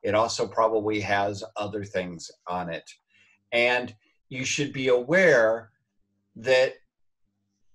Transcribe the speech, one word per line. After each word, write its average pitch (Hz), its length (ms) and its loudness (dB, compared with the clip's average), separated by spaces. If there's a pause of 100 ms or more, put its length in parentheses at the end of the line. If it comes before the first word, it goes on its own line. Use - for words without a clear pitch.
It 104 140 0
also 113 320 0
probably 110 500 0
has 101 460 -2 (120)
other 104 280 -6
things 90 440 -8 (200)
on 87 220 -4
it. 82 200 -12 (640)
And 120 420 0 (340)
you 131 160 -8
should 143 280 -4
be 131 160 -2
aware 123 800 4 (680)
that 131 380 2 (1000)